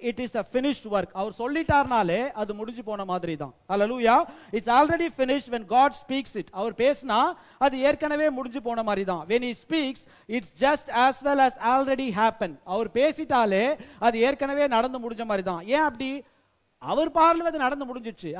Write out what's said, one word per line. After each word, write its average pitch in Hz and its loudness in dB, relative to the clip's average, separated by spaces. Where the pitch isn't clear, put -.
it - -6
is 233 -8
a - -12
finished 262 0
work. 190 0
அவர் 202 -6
சொல்லிட்டார்னாலே 262 2
அது 208 -4
முடிஞ்சு 226 -10
போன 202 -6
மாதிரி 175 -4
தான். 139 -10
Hallelujah. 226 4
It's 233 -2
already 320 4
finished 262 -2
when 233 -6
God 269 6
speaks 269 -6
it. - -12
அவர் 214 -4
பேசினா 262 2
அது 277 0
ஏற்கனவே 302 0
முடிஞ்சு 247 -8
போன 233 -2
மாதிரி 196 -2
தான். 165 -4
When 247 2
he 240 -4
speaks, 277 -2
it's - -8
just 285 0
as 262 2
well 277 4
as 254 -4
already 269 0
happened. 214 -2
அவர் 214 -2
பேசிட்டாலே 247 2
அது 233 4
ஏற்கனவே 277 0
நடந்து 254 0
முடிஞ்ச 233 -8
மாதிரி 196 -2
தான். 170 -8
ஏன் 311 2
அப்படி? 262 -6
அவர் 277 -2
பார்வையில 330 4
அது 294 -2
நடந்து 277 -4
முடிஞ்சிடுச்சு. 220 -10